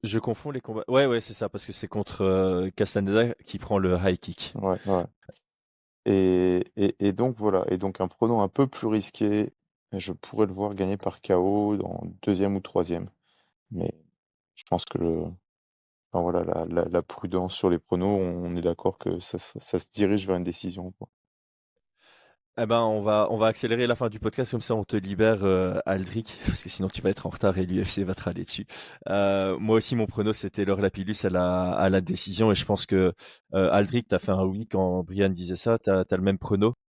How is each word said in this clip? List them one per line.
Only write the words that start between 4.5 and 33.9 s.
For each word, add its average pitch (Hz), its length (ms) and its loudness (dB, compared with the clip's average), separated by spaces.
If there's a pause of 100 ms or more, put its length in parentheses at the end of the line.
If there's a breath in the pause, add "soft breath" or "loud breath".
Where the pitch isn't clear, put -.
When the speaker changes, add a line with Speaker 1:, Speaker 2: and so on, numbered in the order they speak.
Speaker 2:
Ouais, 95 300 0
ouais. 92 180 2 (1000)
Et, 92 600 4 (100)
et, 101 220 0
et 101 140 2
donc, 120 260 0
voilà. 104 320 2
Et 92 80 0
donc, 95 240 -4
un 92 60 0
pronom 113 340 2
un 98 60 2
peu 139 180 2
plus - 200 -8
risqué, 107 680 0 (380)
je 95 200 -8
pourrais - 340 -2
le 95 60 -8
voir 101 220 -4
gagner 98 220 -2
par - 260 -8
K - 100 0
O 101 440 2
dans 87 260 -6
le 87 80 -10 (120)
deuxième 98 340 2
ou 92 40 -2
troisième. 85 480 -4 (640)
Mais 85 240 -4 (600)
je - 140 -20
pense 87 160 -2
que - 140 -8
le... 82 240 0 (880)
Enfin, 90 100 0
voilà, 87 220 0
la, 85 220 -2
la, 85 200 0
la 87 160 0
prudence 90 520 -4
sur 92 160 2
les 87 80 2
pronos, 95 420 0
on, 87 240 -4
on 87 120 -4
est 85 40 -2
d'accord 85 380 -2
que 90 200 -4
ça, 87 200 -10
ça, - 220 -14
ça - 180 -4
se - 120 -6
dirige 101 360 0
vers 95 100 0
une 90 60 -2
décision, 90 560 -8
quoi. - 100 -16 (1500 soft breath)
Speaker 1:
Eh 117 100 -2
ben, 117 160 4
on 110 200 2
va, 107 300 4
on 113 40 0
va 110 120 4
accélérer 117 400 0
la 117 80 2
fin 120 120 -2
du 107 120 -8
podcast, 117 320 -2
comme 117 80 -4
ça 113 160 -2
on 101 80 -2
te - 100 -6
libère, 101 480 2
euh, 92 440 2
Aldric, 98 560 -4
<laughs> - 40 -4
parce - 160 -4
que - 60 -12
sinon - 180 -4
tu - 160 -8
vas 95 80 2
être - 160 -6
en 90 40 -4
retard 95 280 0
et 92 80 0
l'U 92 180 -2
F 95 60 -4
C 98 140 -2
va 92 100 -4
te - 80 -12
râler 87 220 -6
dessus. - 200 -8 (440 loud breath)
Euh, 98 500 2
moi 110 200 4
aussi, 120 180 0
mon 110 100 0
prono, 107 260 -2
c'était 101 300 -4
Taylor 98 180 2
Lapillus 98 440 -2
à 95 60 2
la, 90 420 0
à 95 160 2
la 95 120 4
décision, 92 520 0
et - 20 4
je - 100 -2
pense - 220 0
que, 92 260 4 (420 loud breath)
euh, 92 180 4
Aldric, 101 340 2